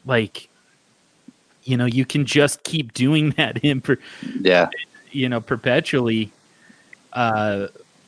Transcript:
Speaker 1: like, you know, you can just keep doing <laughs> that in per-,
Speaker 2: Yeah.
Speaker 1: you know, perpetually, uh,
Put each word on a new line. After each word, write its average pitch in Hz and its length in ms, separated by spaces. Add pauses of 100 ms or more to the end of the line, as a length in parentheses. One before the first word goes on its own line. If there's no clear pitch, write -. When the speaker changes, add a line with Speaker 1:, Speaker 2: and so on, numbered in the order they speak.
Speaker 1:
like, 117 440 (1160)
you 127 120
know, 123 80
you 123 180
can 143 220
just 143 380
keep 147 300
doing 151 360
<laughs> 131 80
that 120 260
in 143 160
per-, 127 180 (440)
Speaker 2:
Yeah. 87 260 (440)
Speaker 1:
you 131 180
know, 120 100
perpetually, 120 920 (840)
uh, 107 540 (400)